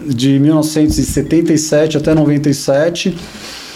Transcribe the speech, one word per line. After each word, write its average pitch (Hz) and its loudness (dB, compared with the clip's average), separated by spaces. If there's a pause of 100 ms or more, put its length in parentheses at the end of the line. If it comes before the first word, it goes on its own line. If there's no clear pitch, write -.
de 135 2
mil 156 4
novecentos 151 0
e 135 0
setenta 160 0
e 151 2
sete 156 0
até 156 0
noventa 147 2
e 139 2
sete. 165 -2 (600)